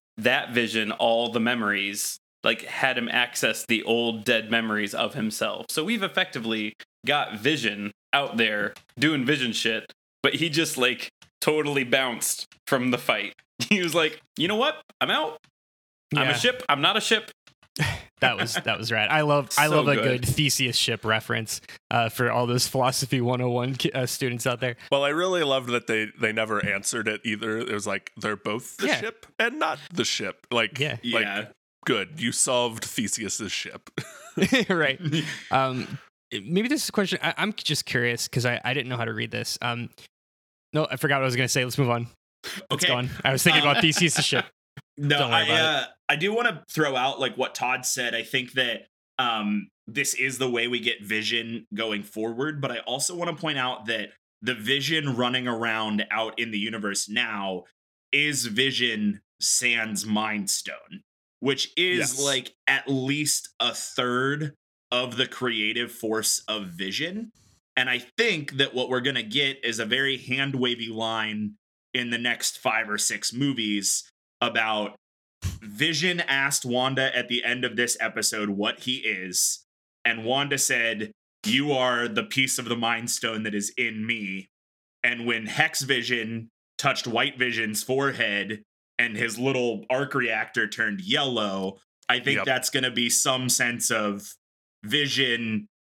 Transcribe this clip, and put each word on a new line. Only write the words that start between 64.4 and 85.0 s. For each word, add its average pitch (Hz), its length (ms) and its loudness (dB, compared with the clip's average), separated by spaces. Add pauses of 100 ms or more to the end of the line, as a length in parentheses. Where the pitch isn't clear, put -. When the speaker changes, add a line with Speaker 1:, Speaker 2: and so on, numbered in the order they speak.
Speaker 4:
of 123 240 -2
the 123 100 2
creative 113 640 -2
force 110 560 -2
of 107 200 -4
Vision. 139 640 -6 (440)
And 127 140 2
I 123 80 0 (180)
think 160 420 0
that 131 160 0
what 123 140 0
we're 127 120 2
gonna 123 240 -2
get 135 400 -2
is 113 160 -2
a 117 60 -2
very 131 320 0
hand-wavy 123 720 -2
line 107 640 -4 (380)
in 120 180 -2
the 120 80 0
next 120 420 -2
five 110 280 0
or 104 100 -2
six - 340 -2
movies 113 760 0 (320)
about 110 540 0 (680)
Vision 156 580 0
asked 135 460 0
Wanda 131 500 0
at 123 120 0
the 120 160 0
end 123 200 0
of 110 120 -4
this 120 220 2
episode 107 520 -2
what 101 300 -2
he 127 160 -4
is, 95 680 -2 (400)
and 113 200 -2
Wanda 135 340 0
said, 113 540 0 (340)
"You 135 260 2
are 123 360 2
the 107 160 -2
piece 135 340 0
of 120 80 -8
the 117 100 0
Mind 117 340 0
Stone 110 340 -2
that 104 100 -2
is 101 240 -2
in 110 280 -2
me." 98 420 -6 (540)